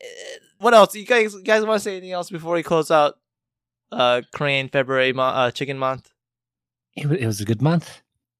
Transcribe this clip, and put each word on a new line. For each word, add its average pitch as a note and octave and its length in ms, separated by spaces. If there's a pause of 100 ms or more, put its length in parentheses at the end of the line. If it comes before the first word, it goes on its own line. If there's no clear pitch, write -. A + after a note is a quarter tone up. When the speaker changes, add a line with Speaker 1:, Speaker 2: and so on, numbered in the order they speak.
(580)
Speaker 1:
what A#3 160
else? G#3 220
You G#3 100
guys, A3 300
you F#3+ 80
guys A3 200
wanna A3 160
say G3+ 180
anything F#3 160
else F3 180
before E3 240
we E3 80
close D#3+ 260
out, D3 300 (720)
uh, B2 300 (120)
Korean C#3 360
February C3 440
mo-, C3 80
uh, B2+ 300
chicken C3+ 260
month? C3 320 (840)
Speaker 2:
It D3 100
wa-, D3 100
it A#2 120
was G#2 140
a G2+ 40
good A2 160
month. D#3 400 (380)